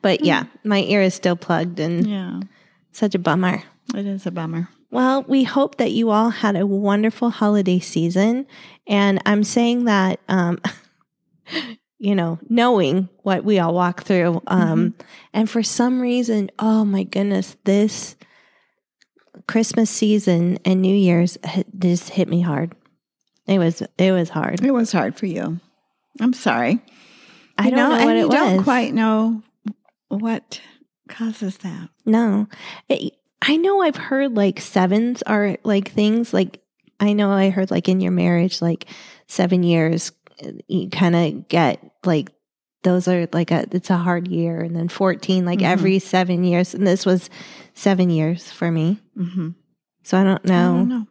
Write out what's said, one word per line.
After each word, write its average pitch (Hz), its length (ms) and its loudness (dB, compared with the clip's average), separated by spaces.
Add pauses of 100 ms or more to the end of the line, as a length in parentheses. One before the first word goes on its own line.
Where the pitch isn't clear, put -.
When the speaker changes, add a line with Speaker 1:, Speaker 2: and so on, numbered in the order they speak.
Speaker 1:
But 208 240 0
yeah, 254 200 2 (180)
my 208 160 0
ear 196 240 0
is 185 100 2
still 175 220 -2
plugged 175 440 -4
and 170 280 -2
Speaker 2:
Yeah. 185 320 -6 (520)
Speaker 1:
such 208 220 -2
a 190 60 -2
bummer. 175 420 0 (340)
Speaker 2:
It 202 120 -6
is 196 180 -8
a 175 60 -4
bummer. 165 380 -8 (200)
Speaker 1:
Well, 262 380 0
we 269 160 2
hope - 340 -2
that 233 140 0
you 226 180 0
all 220 220 2
had 202 240 0
a 180 100 0
wonderful 208 640 0
holiday 202 500 2
season. 196 680 0 (400)
And 202 400 2
I'm 208 160 2
saying 240 420 0
that, 190 420 2
um, 175 320 0 (600)
<laughs> - 800 -14
you 202 160 0
know, 165 240 -2 (100)
knowing 196 580 2 (140)
what 190 240 -2
we 208 140 4
all 170 160 0
walk 175 280 0
through. 175 440 0
Um, 170 460 2
Speaker 2:
Mm-hmm. - 80 -20 (320)
Speaker 1:
and 214 160 0
for 233 120 -2
some 254 400 0
reason, 233 560 0
oh 220 280 2
my 196 180 0
goodness, 196 520 -2 (100)
this 202 500 0 (1300)
Christmas 220 420 0
season 190 760 2
and 185 160 2
New 185 140 4
Year's 175 480 2
hit, - 300 -4
this 180 360 0
hit - 180 -2
me 175 140 0
hard. 165 320 -2 (760)
It 196 120 2
was, 165 240 0 (140)
it 190 140 4
was 175 180 0
hard. 170 340 -4
Speaker 2:
It 277 80 2
was 233 200 0
hard 131 240 -2
for - 100 -6
you. 165 340 -6 (600)
I'm 247 140 0
sorry. 127 460 0 (760)
Speaker 1:
I 202 80 0
Speaker 2:
You 254 60 4
Speaker 1:
don't 247 80 2
Speaker 2:
know, 254 100 4
Speaker 1:
know 320 60 4
Speaker 2:
and 233 100 4
Speaker 1:
what 226 120 4
Speaker 2:
you - 100 4
Speaker 1:
it - 40 2
Speaker 2:
don't 240 260 4
Speaker 1:
was. 196 60 2
Speaker 2:
quite 247 300 0
know 220 500 0 (640)
what 220 540 -6 (480)
causes 220 480 -8
that. 170 320 -12 (160)
Speaker 1:
No. 220 420 2 (400)
It, - 260 -4 (280)
I 302 160 2
know 392 240 2
I've 311 160 0
heard, 269 400 -2
like, 196 240 0
sevens 208 600 0
are, 208 400 0
like, 202 280 0
things, 220 420 0
like, 190 280 -2 (380)
I 208 140 0
know 202 180 2
I 196 180 4
heard, 190 220 -2
like, 180 180 0
in 185 100 2
your 185 140 0
marriage, 175 480 2
like, 170 240 -2 (420)
seven 180 360 0
years, 165 500 0 (560)
you 185 200 -2
kinda 170 420 2 (180)
get, 165 340 0 (220)
like, 160 240 0 (540)
those 180 260 2
are, 175 240 0
like, 175 180 -2
a, 170 200 0
it's 180 180 -6
a 185 80 2
hard 175 320 -2
year. 170 320 -2
And 170 140 -6
then 165 120 -4
fourteen, 185 580 0
like, 175 140 -2
Speaker 2:
Mm-hmm. 180 120 2
Speaker 1:
every 190 280 2
seven 180 460 0
years. 175 280 0
And 190 140 0
this 185 180 2
was 185 240 0 (440)
seven 185 360 2
years 165 420 -2
for 170 200 -4
me. 165 280 0 (180)
Speaker 2:
Mm-hmm. 180 320 -6 (540)
Speaker 1:
So - 140 0
I 196 60 4
don't 190 260 2
Speaker 2:
I 185 40 4
don't 175 360 2
Speaker 1:
know 247 100 -2
Speaker 2:
know. 214 120 -8